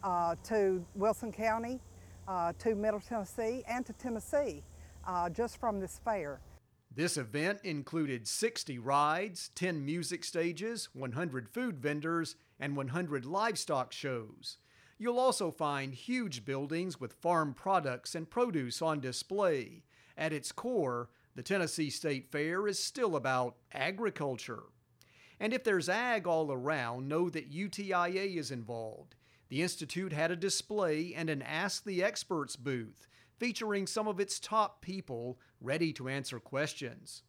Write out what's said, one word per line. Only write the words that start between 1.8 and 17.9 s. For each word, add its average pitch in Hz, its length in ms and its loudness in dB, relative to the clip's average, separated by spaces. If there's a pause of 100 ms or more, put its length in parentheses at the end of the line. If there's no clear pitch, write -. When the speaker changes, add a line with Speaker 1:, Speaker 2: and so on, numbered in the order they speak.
Speaker 1:
uh, 175 300 0
to 226 160 2
Middle 208 260 2
Tennessee, 233 680 -2
and 240 200 -2
to 226 80 -10
Tennessee, 233 680 -2 (440)
uh, 175 240 0
just 226 280 -2
from 208 220 2
this 185 240 -6
fair. 165 360 -2 (540)
Speaker 2:
This 156 220 2
event 151 480 0
included 143 640 -2
sixty 208 500 -2
rides, 151 760 2
ten 175 280 0
music 160 420 -2
stages, 175 680 -2
one 131 200 -6
hundred 131 360 -2
food 226 300 -2
vendors, 151 580 0 (240)
and 143 160 -2
one 135 120 -2
hundred 147 360 -2
livestock 165 680 0
shows. 120 680 -6 (380)
You'll 240 220 2
also 247 320 4
find 139 420 -2
huge 175 520 -2
buildings 147 560 -2
with 120 140 -6
farm 160 380 2
products 151 640 0